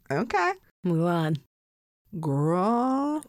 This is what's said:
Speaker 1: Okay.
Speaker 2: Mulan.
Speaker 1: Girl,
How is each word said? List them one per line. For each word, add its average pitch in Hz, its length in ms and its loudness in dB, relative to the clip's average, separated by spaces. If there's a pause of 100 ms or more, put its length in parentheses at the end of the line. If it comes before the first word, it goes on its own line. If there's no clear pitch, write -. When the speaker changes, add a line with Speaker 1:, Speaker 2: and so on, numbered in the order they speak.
(120)
Speaker 1:
Okay. 349 420 0 (320)
Speaker 2:
Mulan. 165 520 2 (840)
Speaker 1:
Girl, 233 1080 0